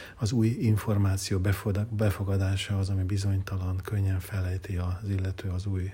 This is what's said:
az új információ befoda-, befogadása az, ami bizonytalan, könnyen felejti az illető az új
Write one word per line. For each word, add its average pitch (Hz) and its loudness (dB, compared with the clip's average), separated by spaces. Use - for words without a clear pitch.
az 107 0
új 113 4
információ 101 2
befoda-, 101 0
befogadása 98 0
az, 95 0
ami 95 0
bizonytalan, 95 0
könnyen 98 0
felejti 92 -4
az 90 -2
illető 95 -2
az 92 -4
új 95 -2